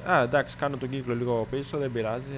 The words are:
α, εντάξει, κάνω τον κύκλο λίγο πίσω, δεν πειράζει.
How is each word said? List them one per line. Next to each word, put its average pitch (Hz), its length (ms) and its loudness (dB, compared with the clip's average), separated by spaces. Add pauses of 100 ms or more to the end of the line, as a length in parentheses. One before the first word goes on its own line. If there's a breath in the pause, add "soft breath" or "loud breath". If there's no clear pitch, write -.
(100)
α, 160 120 6
εντάξει, 131 340 2
κάνω 143 200 -2
τον 127 120 -4
κύκλο 127 260 -2
λίγο 120 360 0
πίσω, 139 280 -4
δεν 135 140 -2
πειράζει. 117 320 -2 (140)